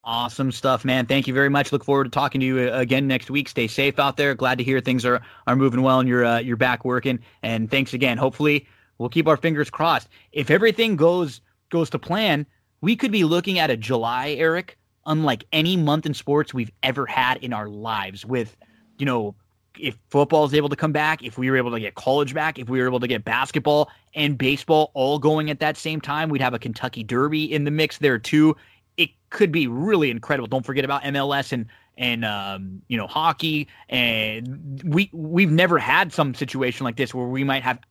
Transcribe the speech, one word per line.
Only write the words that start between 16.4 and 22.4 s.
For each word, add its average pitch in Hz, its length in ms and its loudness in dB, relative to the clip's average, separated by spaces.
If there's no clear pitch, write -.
we've 120 180 -4
ever 131 240 -2
had 127 320 0
in 120 160 -8
our 104 140 -6
lives 104 560 -8
with, 117 300 -4
you 143 80 -2
know, 113 280 -2
if 127 180 -6
football 151 340 4
is 135 80 0
able 147 160 2
to 143 80 -2
come 156 160 0
back, 151 300 0
if 123 160 -12
we 131 120 0
were 135 60 4
able 120 140 2
to 117 100 -4
get 101 140 -8
college 139 400 0
back, 156 240 -4